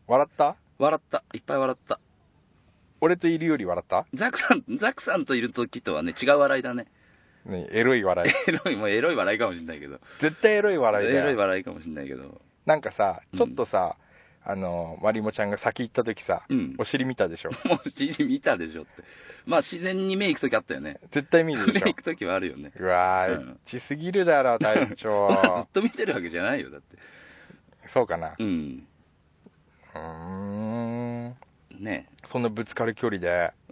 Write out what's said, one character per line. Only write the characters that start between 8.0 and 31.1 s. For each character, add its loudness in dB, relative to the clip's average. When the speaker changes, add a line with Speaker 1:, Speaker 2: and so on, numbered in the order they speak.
Speaker 1:
笑 2
い。 6
Speaker 2:
<laughs> 0
エ -
ロ -2
い、 -2
も -4
う 0
エ 2
ロ 2
い -4
笑 2
い 0
か 2
も -4
し -10
ん -12
な -10
い -12
け -14
ど。 -14
Speaker 1:
絶 0
対 6
エ 2
ロ 4
い 0
笑 4
い 2
だ 2
よ。 4
Speaker 2:
エ 2
ロ 2
い 0
笑 2
い -8
か -12
も -12
し -14
ん -8
な -8
い -10
け -10
ど。 -16
Speaker 1:
な 6
ん 0
か -6
さ、 0
Speaker 2:
う -10
ん。 2
Speaker 1:
ち 4
ょ 0
っ -6
と -2
さ、 0
あ -6
の、 -6
ま 2
り -4
も -2
ち -4
ゃ 0
ん -2
が -2
先 -2
行 -8
っ -20
た 0
時 -6
さ、 -2
Speaker 2:
う -4
ん。 -2
Speaker 1:
お -2
尻 -2
見 -6
た 0
で -10
し -10
ょ？ -6
Speaker 2:
<laughs> 0
お -8
尻 -2
見 0
た 2
で -6
し -12
ょ -12
っ -20
て。 -20
ま 2
あ、 4
自 -6
然 -2
に 0
目 0
行 0
く -16
時 2
あ 4
っ -4
た -6
よ -6
ね。 -10
Speaker 1:
絶 -2
対 6
見 -2
る -2
で 6
し 4
ょ？ 0
Speaker 2:
<laughs> 2
目 2
行 -20
く -18
時 -6
は 0
あ 2
る -4
よ -12
ね。 -14
Speaker 1:
う -8
わ 4
ー、 -2
Speaker 2:
う -12
ん。 -16
Speaker 1:
エ -16
ッ -20
チ -12
す -8
ぎ -6
る 2
だ 6
ろ、 4
隊 2
長。 2
Speaker 2:
<laughs> -
ず 4
っ -8
と 0
見 2
て -6
る 0
わ -4
け -6
じ -6
ゃ -2
な 0
い -6
よ、 -12
だ -16
っ -20
て。 -20
Speaker 1:
そ 2
う 4
か -2
な。 -8
Speaker 2:
う -4
ん。 -4
Speaker 1:
う -12
ー -6